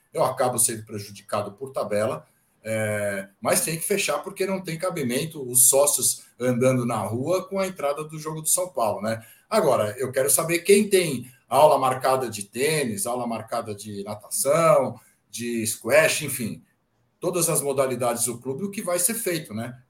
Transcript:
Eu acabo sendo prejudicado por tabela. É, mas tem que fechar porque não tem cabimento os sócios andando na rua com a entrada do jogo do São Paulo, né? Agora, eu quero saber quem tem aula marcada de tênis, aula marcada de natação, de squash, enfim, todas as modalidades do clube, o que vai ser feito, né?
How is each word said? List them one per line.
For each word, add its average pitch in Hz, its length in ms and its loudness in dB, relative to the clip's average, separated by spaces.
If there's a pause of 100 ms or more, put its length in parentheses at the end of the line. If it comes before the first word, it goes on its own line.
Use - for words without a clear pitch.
(140)
Eu 156 100 0
acabo 123 340 0
sendo 110 280 0
prejudicado 104 680 -8
por - 180 -12
tabela. 117 540 -2 (380)
É, 104 640 -2 (140)
mas 180 200 0
tem 160 160 -4
que - 80 -8
fechar 170 340 0
porque 190 260 -4
não 190 160 -4
tem 165 160 -8
cabimento 156 640 -4
os 123 260 4
sócios 139 560 4 (160)
andando 123 460 2
na 117 120 -2
rua 131 500 -2
com 196 120 -4
a 190 60 0
entrada 147 380 -4
do 156 160 -12
jogo 156 220 -8
do 156 60 -6
São 180 220 0
Paulo, 110 320 -2
né? 113 240 -4 (240)
Agora, 120 480 2
eu 131 140 -4
quero 135 180 0
saber 165 300 2
quem 202 280 6
tem 156 440 0 (180)
aula 139 300 6
marcada 131 500 0
de 104 140 -10
tênis, 127 640 -2
aula 123 180 -4
marcada 113 480 -6
de 101 300 -10
natação, 139 960 2 (320)
de 117 340 -4
squash, 151 580 2
enfim, 120 380 -6 (580)
todas 170 300 0
as 143 120 0
modalidades 123 640 0
do 120 120 -4
clube, 147 280 -8
o 202 60 -6
que 214 100 -6
vai 180 180 -2
ser 220 140 0
feito, 165 400 -4
né? - 260 -8 (100)